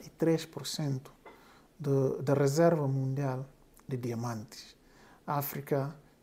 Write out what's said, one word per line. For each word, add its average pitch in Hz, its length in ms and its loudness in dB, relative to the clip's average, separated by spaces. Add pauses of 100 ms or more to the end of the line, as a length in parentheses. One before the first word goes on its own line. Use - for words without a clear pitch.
e - 40 -20
três 160 360 2
por 147 200 -12
cento 139 540 -4 (600)
de, 139 420 2
da 139 120 2
reserva 147 540 4
mundial 135 580 -2 (420)
de 135 80 -4
diamantes. 117 800 -6 (500)
A 147 120 -2
África 143 580 -2 (280)